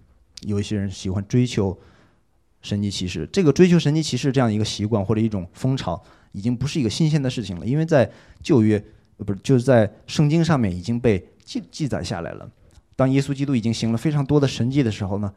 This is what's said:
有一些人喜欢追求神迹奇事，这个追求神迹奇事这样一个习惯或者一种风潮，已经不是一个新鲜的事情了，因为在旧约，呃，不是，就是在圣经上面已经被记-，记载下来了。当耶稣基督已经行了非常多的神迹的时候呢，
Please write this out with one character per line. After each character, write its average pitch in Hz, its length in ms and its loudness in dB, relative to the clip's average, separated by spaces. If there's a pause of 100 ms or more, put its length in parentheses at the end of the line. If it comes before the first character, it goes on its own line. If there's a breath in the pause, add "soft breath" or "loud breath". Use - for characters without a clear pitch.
(420)
有 101 180 -4
一 - 20 -2
些 107 140 -4
人 98 120 -4
喜 92 220 -8
欢 98 160 -4
追 123 180 2
求 98 320 -2 (840 soft breath)
神 101 180 -4
迹 104 80 -2
奇 95 200 -6
事， 80 240 -8
这 202 100 0
个 143 100 4
追 180 140 8
求 175 100 6
神 151 160 2
迹 160 80 2
奇 151 160 -4
事 139 140 -2
这 131 100 2
样 117 120 2
一 104 40 0
个 110 80 0
习 104 220 -6
惯 104 180 0
或 113 80 -2
者 107 80 0
一 113 80 2
种 98 240 -6
风 131 240 -2
潮， 90 240 -6 (300 soft breath)
已 101 100 -10
经 120 160 -2
不 127 120 -4
是 170 100 -4
一 127 60 0
个 110 40 0
新 156 220 0
鲜 156 100 0
的 127 80 -2
事 120 140 -6
情 95 160 -8
了， 76 80 -8
因 131 100 0
为 160 80 0
在 156 240 4 (320 loud breath)
旧 127 220 4
约， 107 180 4 (360 soft breath)
呃， 104 80 -10
不 104 80 -4
是， 98 100 -6
就 135 160 4
是 120 60 -2
在 117 280 4 (140)
圣 147 240 2
经 165 140 2
上 151 160 2
面 101 100 0
已 87 100 -6
经 117 200 -4
被 110 320 0 (120)
记-， - 160 -8 (120)
记 151 160 -4
载 92 120 -4
下 87 200 -6
来 71 100 -8
了。 - 180 -14 (480 soft breath)
当 131 140 4
耶 135 100 4
稣 143 140 -2
基 135 100 -4
督 139 120 0
已 113 40 2
经 110 140 0
行 113 160 -2
了 117 80 0
非 156 140 0
常 147 120 0
多 147 140 4
的 139 80 4
神 123 240 -2
迹 143 100 2
的 120 80 4
时 104 160 -4
候 98 140 -4
呢， 101 180 -6